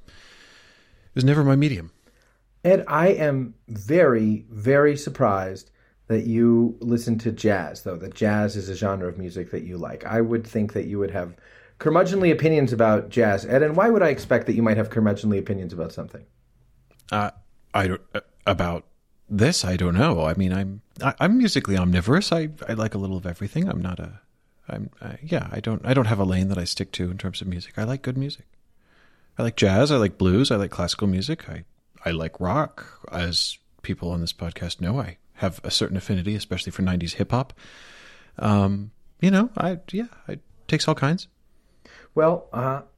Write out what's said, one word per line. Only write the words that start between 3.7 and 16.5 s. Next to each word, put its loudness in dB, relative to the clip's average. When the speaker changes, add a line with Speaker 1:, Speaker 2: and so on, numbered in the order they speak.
Speaker 2:
very 2
surprised -2
that 0
you 4
listen 0
to -4
jazz, -2
though, -8
that -14
jazz 0
is -8
a -8
genre -2
of -12
music -10
that -8
you -12
like. -10
I 0
would 0
think -2
that -4
you -6
would -2
have -6
curmudgeonly 4
opinions 4
about 4
jazz. 2
Ed, 4
and 2
why 4
would 4
I 4
expect 0
that 0
you 2
might 2
have -2
curmudgeonly 0
opinions -6
about -8
something? -14